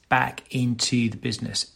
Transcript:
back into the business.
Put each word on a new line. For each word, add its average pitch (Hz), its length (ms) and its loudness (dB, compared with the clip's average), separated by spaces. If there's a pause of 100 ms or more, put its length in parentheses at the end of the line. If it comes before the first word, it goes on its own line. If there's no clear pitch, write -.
back 127 420 2
into 120 580 2
the 110 80 -8
business. - 580 -4